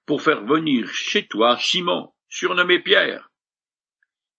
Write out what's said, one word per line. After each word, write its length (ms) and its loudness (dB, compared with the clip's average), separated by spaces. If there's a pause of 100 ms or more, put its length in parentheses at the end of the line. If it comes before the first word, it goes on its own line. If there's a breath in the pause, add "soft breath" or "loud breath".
pour 160 -2
faire 240 0
venir 480 0
chez 340 -4
toi 300 2
Simon, 560 -2 (160)
surnommé 500 0
Pierre. 520 -2 (1080)